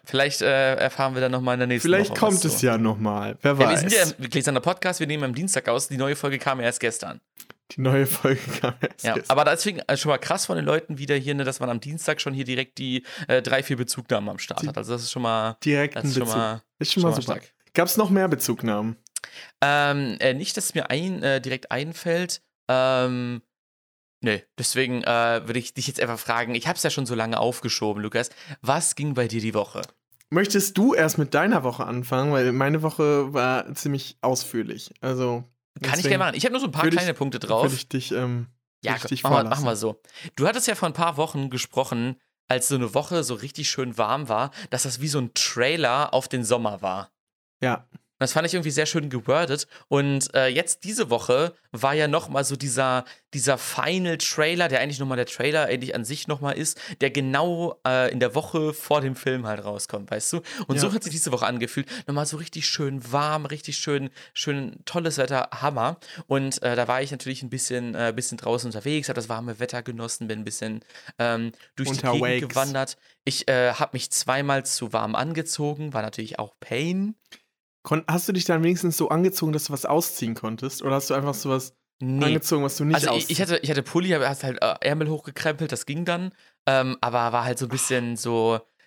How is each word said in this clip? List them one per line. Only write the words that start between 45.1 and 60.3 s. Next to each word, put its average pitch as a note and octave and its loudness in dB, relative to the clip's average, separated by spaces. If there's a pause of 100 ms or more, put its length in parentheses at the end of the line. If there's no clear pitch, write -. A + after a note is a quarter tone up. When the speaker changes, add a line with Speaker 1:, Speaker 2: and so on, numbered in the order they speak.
Speaker 1:
ein A#2+ -2
Trailer C#3 2
auf C3 2
den B2+ -2
Sommer A2 0
war. F#2+ -4 (520)
Speaker 2:
Ja. B2 -2 (300)
Speaker 1:
Das C3 -2
fand D#3+ 2
ich E3 -2
irgendwie D#3 -2
sehr D3+ 2
schön D3+ -2
gewordet. C3+ 0 (220)
Und, C#3 2
äh, C3 6
jetzt D3+ 0
diese G#3 -2
Woche C3 2 (200)
war C3+ 2
ja D3+ 2
noch D#3 0
mal C#3 0
so C#3 -2
dieser, B2+ 0 (300)
dieser C3 2
Final-Trailer, E3+ 0
der C3 2
eigentlich C3+ -2
noch C#3 -4
mal C3 -2
der B2 0
Trailer D3 0
eigentlich B2+ -2
an A2+ -4
sich C#3+ -8
noch D3 -4
mal C#3+ -2
ist, - -4 (220)
der C3+ 4
genau, D3+ 0
äh, B2+ 4
in B2 -2
der B2 4
Woche D#3 0
vor D3+ 2
dem C3+ -2
Film B2+ -2
halt G#2 -4
rauskommt, G2+ -6
weißt G#2+ -2